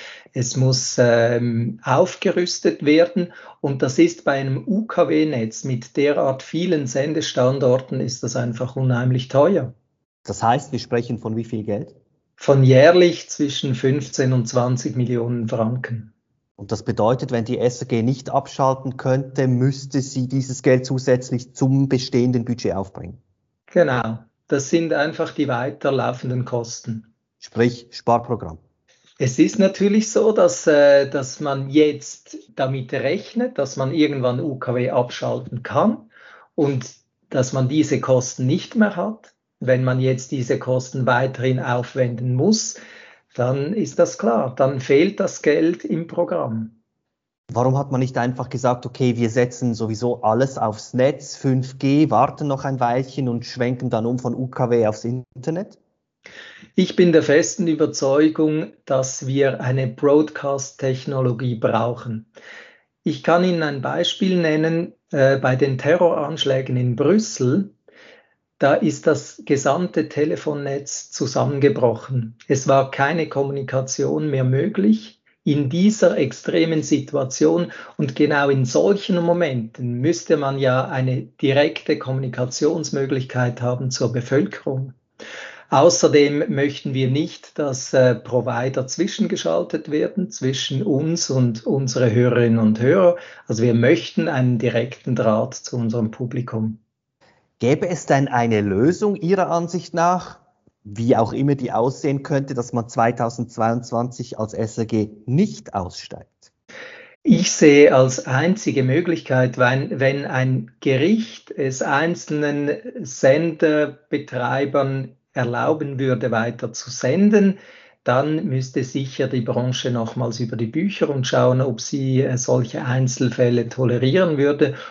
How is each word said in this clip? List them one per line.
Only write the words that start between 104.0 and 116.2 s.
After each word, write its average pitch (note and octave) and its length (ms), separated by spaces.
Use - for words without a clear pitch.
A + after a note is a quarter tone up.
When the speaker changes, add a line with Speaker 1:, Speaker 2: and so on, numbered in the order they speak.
Speaker 2:
als G#2+ 160
S A2 240
R A2+ 80
G G#2+ 220
nicht D3+ 480
aussteigt? - 760
Speaker 1:
Ich - 300
sehe C#3+ 420
als C3 320
einzige C#3 560
Möglichkeit, C3 800
wenn, C3 400
wenn C#3 260
ein C3 540
Gericht D#3+ 720
es C3+ 320
einzelnen D3 880
Senderbetreibern C#3 2000
erlauben C3+ 640
würde, B2 320